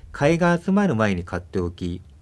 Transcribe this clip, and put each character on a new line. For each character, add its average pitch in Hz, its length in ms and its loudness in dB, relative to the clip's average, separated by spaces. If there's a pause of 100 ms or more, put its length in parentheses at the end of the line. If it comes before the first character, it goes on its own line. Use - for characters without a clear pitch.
(120)
買 151 240 2
い - 20 2
が 175 240 2
集 190 100 -2
ま 202 140 2
る 156 100 0
前 107 200 2
に 87 80 -4
買 87 160 -6
っ - 20 -8
て 92 200 -6
お 87 100 -4
き、 87 300 -8 (200)